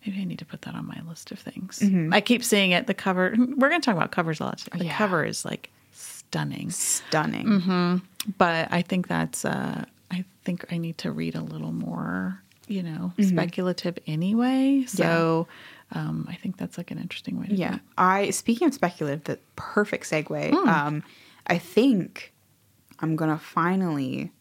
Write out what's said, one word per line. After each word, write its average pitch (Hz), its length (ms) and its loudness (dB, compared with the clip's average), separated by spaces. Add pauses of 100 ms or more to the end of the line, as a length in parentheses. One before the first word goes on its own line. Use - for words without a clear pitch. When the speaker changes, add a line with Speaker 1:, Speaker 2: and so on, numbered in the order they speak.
Speaker 1:
maybe 196 160 -4
I 190 40 -4
need 160 160 -6
to 160 40 -12
put - 180 -16
that - 120 -12
on 165 120 -8
my - 220 -10
list - 220 -16
of - 80 -12
things. - 400 -12
Speaker 2:
Mm-hmm. 180 340 4
Speaker 1:
I 202 80 8
keep 233 220 2
seeing 196 300 4
it, 175 160 2
the 196 60 2
cover. 185 440 2
We're 254 300 4
gonna 330 140 2
talk 220 120 2
about 160 160 2
covers 165 300 0
a - 40 -4
lot - 140 -4
today. - 220 -10
The 180 60 0
Speaker 2:
Yeah. - 120 -4
Speaker 1:
cover 185 260 2
is, - 200 -6
like, - 260 -8 (220)
stunning. - 800 -8
Speaker 2:
Stunning. - 760 -2
Speaker 1:
Mm-hmm. 180 500 4 (400)
But 165 360 4
I 175 100 2
think 180 240 -2
that's, 165 380 -2
uh, - 400 -2 (260)
I 180 140 -4 (200)
think 175 280 -4
I 175 60 -4
need 165 200 -6
to - 140 -6
read 165 240 -4
a 165 60 -6
little 156 300 -8
more, 170 680 -4 (240)
you 196 160 -4
know, 175 340 -6
Speaker 2:
Mm-hmm. 202 120 6
Speaker 1:
speculative 180 680 0 (120)
anyway. 247 720 2
Speaker 2:
Yeah. 254 60 -2
Speaker 1:
So, 165 640 2 (460)
um, 156 360 -4
I 175 60 -8
think 190 200 -8
that's, 170 220 -8
like, 175 120 -12
an - 80 -8
interesting - 400 -8
way - 100 -6
to 202 60 0
Speaker 2:
Yeah. 175 160 0
Speaker 1:
do - 60 -4
it. - 40 -8 (180)
Speaker 2:
I, 190 320 4
speaking 233 380 2
of - 40 4
speculative, 156 520 -2
the - 140 -4 (180)
perfect - 520 -2
segue, 151 440 -2
Speaker 1:
Mm. 349 140 4
Speaker 2:
um, 151 360 2 (460)
I 175 100 2
think - 760 2 (680)
I'm 160 140 0
gonna 156 240 0
finally 165 1040 0